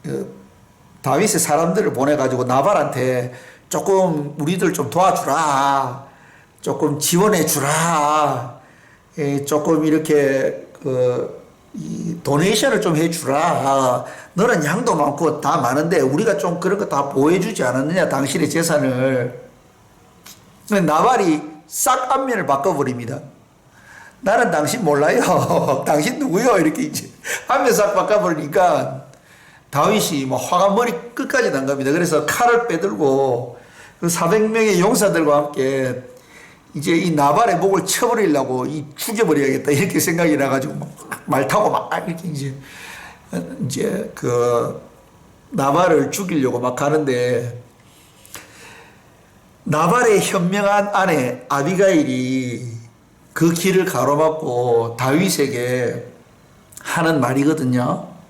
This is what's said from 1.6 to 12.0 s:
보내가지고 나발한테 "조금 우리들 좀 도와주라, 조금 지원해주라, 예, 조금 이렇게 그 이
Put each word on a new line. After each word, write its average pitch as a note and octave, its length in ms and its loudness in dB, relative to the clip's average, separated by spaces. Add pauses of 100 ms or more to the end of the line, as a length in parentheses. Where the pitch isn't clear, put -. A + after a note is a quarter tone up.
보내가지고 B2+ 520 0
나발한테 B2+ 920 0 (340)
"조금 D#3+ 720 0
우리들 F3 340 0
좀 C3 180 -4
도와주라, C#3 1160 0 (540)
조금 C#3+ 380 -2
지원해주라, D3+ 1600 0 (580)
예, C#3 260 -2
조금 D3+ 400 0
이렇게 D3 840 0 (140)
그 B2+ 640 -2 (320)
이 - 440 -8